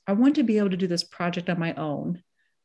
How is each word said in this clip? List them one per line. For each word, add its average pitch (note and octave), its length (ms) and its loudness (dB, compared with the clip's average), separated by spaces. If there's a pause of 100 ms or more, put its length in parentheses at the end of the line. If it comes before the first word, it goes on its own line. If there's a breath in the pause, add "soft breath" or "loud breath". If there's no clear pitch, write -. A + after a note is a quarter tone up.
I G3 60 0
want B3+ 240 4
to D4+ 60 2
be A3 160 2
able G3+ 120 2
to F#3 60 -2
do F#3 100 0
this E3+ 180 -2
project F3 440 -4
on F3 100 -2
my E3 160 -2
own. D#3 480 -4 (420)